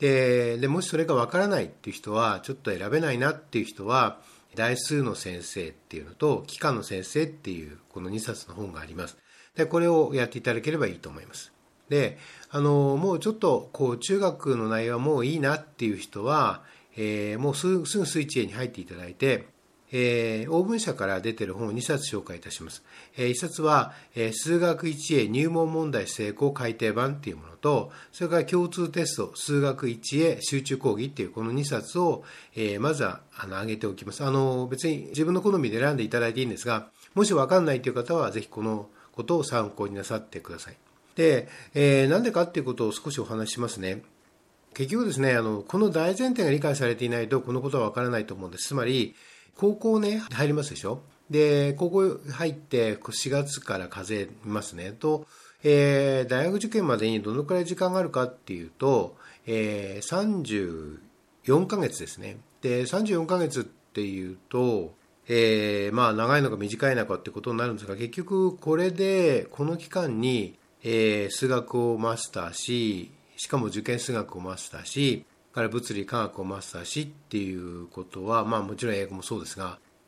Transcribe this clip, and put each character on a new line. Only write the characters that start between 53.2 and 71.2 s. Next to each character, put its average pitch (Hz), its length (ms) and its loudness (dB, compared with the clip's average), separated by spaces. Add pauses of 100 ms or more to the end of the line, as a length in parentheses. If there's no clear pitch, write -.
月 143 300 0
か - 180 -4
ら 90 120 -6
数 98 260 -6
え 98 140 -2 (160)
ま 104 180 -2
す - 120 -12
ね。 90 180 -10
と、 151 340 -2 (380)
え 139 600 6
ー、 117 60 -4
大 127 140 2
学 190 140 2
受 214 100 -2
験 220 180 2
ま 127 100 4
で 110 140 2
に 110 100 2
ど 104 140 -2
の 139 80 0
く 156 120 0
ら 180 60 4
い 175 40 0
時 175 100 -4
間 180 180 2
が 185 60 0
あ 185 60 4
る 151 60 -4
か 127 160 0
っ 127 60 -6
て - 200 -12
い 85 120 -8
う 82 60 -16
と、 127 460 2 (300)
え 104 540 -2
ー、 - 60 -10
三 196 380 0
十 82 560 -4 (420)
四 156 240 6
ヶ 208 120 -2
月 147 200 -2
で 85 80 -10
す - 120 -14
ね。 101 200 -12 (240)
で、 123 240 0
三 196 180 0
十 208 100 0
四 165 120 0
ヶ 180 140 2
月 139 220 0
っ - 20 -6
て - 360 -10
い 95 320 -6
う 92 60 -18 (100)
と、 113 460 0 (320)
え 107 640 4
ー、 - 0 -
ま 117 180 4
あ、 - 20 4
長 117 260 4
い 143 40 4
の 135 80 2
か 110 60 -4
短 110 360 0
い - 20 2
の 113 120 2
か 95 100 -2
っ - 40 -4
て - 120 -10
こ - 80 -10
と 123 100 -6
に 113 80 -2
な 120 80 0
る 120 60 -2
ん 107 60 -6
で 101 40 -14
す 101 60 -12
が、 98 80 -6
結 117 140 -6
局 185 460 0
こ 156 200 0
れ 180 160 2
で、 180 580 2
こ 143 140 -4
の 165 120 0
期 165 120 -12
間 139 320 -2
に、 117 360 0 (280)
え 107 440 2